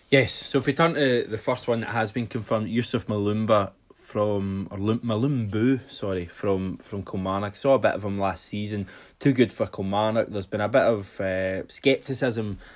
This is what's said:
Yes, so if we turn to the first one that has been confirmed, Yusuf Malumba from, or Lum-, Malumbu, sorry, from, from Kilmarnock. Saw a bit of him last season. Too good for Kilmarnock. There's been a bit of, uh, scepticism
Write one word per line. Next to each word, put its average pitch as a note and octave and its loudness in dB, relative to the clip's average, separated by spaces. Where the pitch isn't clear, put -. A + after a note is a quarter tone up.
Yes, C3 6
so - -4
if B2+ 0
we C#3 2
turn E3 2
to B2+ 2
the A2 -4
first - -4
one A#2 2
that A2 -6
has A2 -2
been A#2+ -4
confirmed, A2 -2
Yusuf A#2 -2
Malumba G#2+ 2
from, G2 -2
or G2+ -8
Lum-, A2 0
Malumbu, A#2+ 0
sorry, F#2+ -4
from, F#2+ -2
from G2+ -10
Kilmarnock. G2 -4
Saw C#3 4
a B2+ 6
bit G#2 2
of G2+ -6
him G2+ -4
last F#2+ -2
season. G#2 -6
Too C#3 4
good A#2+ 4
for G#2 -2
Kilmarnock. G#2+ 0
There's G2 -6
been G#2 -4
a G#2 0
bit A#2+ 4
of, G2+ 0
uh, F#2+ -2
scepticism A#2+ 0